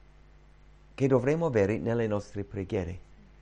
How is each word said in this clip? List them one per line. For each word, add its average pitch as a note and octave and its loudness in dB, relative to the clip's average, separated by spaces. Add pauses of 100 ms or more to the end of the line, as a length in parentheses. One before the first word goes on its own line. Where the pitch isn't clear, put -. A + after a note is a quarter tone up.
(960)
che C3+ 2
dovremo C3+ 2
avere G#2+ 2
nelle A2+ -2
nostre G#2 -4
preghiere. F#2 -6 (420)